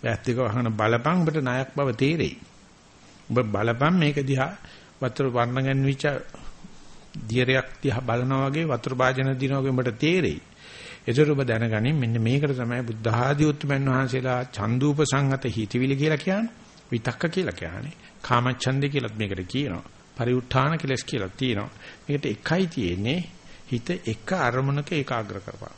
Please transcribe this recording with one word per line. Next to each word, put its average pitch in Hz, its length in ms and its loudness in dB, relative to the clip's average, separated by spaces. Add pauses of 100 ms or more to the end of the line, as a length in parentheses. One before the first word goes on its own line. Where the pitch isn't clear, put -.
ඇත්ත 117 260 -2
එක 120 100 0
වහන 120 340 0
බලපං 117 440 2
උඹට 160 240 2
ණයක් 131 320 -2
බව 139 240 0
තේරෙයි. 131 400 2 (880)
උඹ 120 220 2
බලපං 117 480 2
මේක 147 260 4
දිහා 135 300 0 (460)
වතුර 131 320 -2
වර්ණ 123 340 2
ගැන්විච්ච 135 420 2 (1160)
දියරයක් 123 560 2
දිහා 127 240 -2
බලනවා 127 480 0
වගේ 160 160 -2
වතුර 131 300 -2
භාජන 131 380 2
දිනවා 135 280 0
වගේ 131 120 0
උඹට 123 240 0
තේරෙයි. 147 440 2 (600)
ඒතර 147 280 4
ඔබ 139 120 2
දැනගනින් 113 540 2
මෙන්න 117 240 2
මේකට 139 340 2
තමයි 123 300 -2
බුද්ධ 110 320 -2
ආදී 143 320 4
උතුමන් 143 400 0
වහන්සේලා 127 520 0 (100)
චන්දූප 127 540 2
සංහත 135 440 2
හිතවිලි 123 480 0
කියලා 151 220 2
කියන්නේ. 202 360 0 (340)
විතක්ක 120 400 -2
කියලා 165 260 0
කියන්නේ. 95 400 -8 (260)
කාමච්ඡන්දේ 131 680 2
කියලත් 120 260 -2
මේකට 98 300 -2
කියනවා. 120 380 -4 (280)
පරිඋත්ථාන 127 680 0
කෙලස් 135 260 -2
කියලා 98 280 -4
තියෙනවා. 117 380 -2 (320)
මේකට 143 260 -4
එකයි 165 400 0
තියෙන්නේ 110 520 -2 (440)
හිත 117 260 -4
එක 113 440 -4
අරමුණක 139 580 0
ඒකාග්‍ර 113 480 -4
කරපන්. - 380 -14